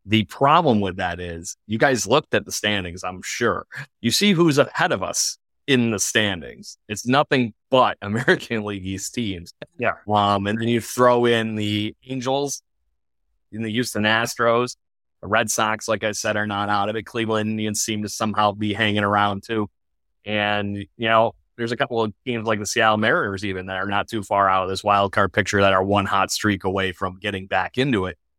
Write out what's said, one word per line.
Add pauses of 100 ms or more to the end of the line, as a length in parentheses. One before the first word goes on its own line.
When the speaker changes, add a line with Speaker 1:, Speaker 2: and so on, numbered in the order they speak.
Speaker 1:
The
problem
with
that
is (100)
you
guys
looked
at
the
standings,
I'm
sure. (360)
You
see
who's
ahead
of
us (280)
in
the
standings. (120)
It's
nothing (160)
but
<laughs>
American
League
East
teams. (240)
Speaker 2:
Yeah. (120)
Speaker 1:
Um,
and
then
you
throw
in
the (100)
Angels, (920)
in
the
Houston
Astros, (460)
the
Red
Sox,
like
I
said,
are
not
out
of
it.
Cleveland
Indians
seem
to
somehow
be
hanging
around
too. (580)
And,
you
know, (240)
there's
a
couple
of (140)
teams
like
the
Seattle
Mariners
even
that
are
not
too
far
out
of
this
wild
card
picture
that
are
one
hot
streak
away
from
getting
back
into
it. (200)